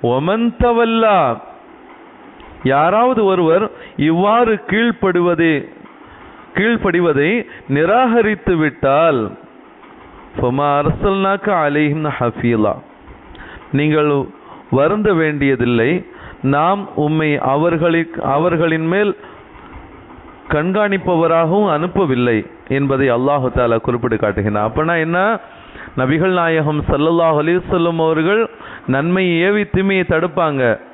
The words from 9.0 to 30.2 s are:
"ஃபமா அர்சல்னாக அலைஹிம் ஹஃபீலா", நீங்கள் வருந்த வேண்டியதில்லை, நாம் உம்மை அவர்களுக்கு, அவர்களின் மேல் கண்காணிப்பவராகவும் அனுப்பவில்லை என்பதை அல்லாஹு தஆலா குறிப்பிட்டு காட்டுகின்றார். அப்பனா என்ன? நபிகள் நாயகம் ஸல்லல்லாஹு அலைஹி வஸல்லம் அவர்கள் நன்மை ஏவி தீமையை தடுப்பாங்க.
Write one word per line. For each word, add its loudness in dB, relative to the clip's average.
"ஃபமா 0
அர்சல்னாக 0
அலைஹிம் 0
ஹஃபீலா", 0
நீங்கள் 0
வருந்த 2
வேண்டியதில்லை, 0
நாம் 0
உம்மை 0
அவர்களுக்கு, 0
அவர்களின் 0
மேல் 0
கண்காணிப்பவராகவும் 0
அனுப்பவில்லை 0
என்பதை 0
அல்லாஹு 0
தஆலா 2
குறிப்பிட்டு -2
காட்டுகின்றார். -2
அப்பனா -2
என்ன? 0
நபிகள் 0
நாயகம் 0
ஸல்லல்லாஹு 2
அலைஹி 0
வஸல்லம் 0
அவர்கள் 0
நன்மை 0
ஏவி 0
தீமையை 0
தடுப்பாங்க. 0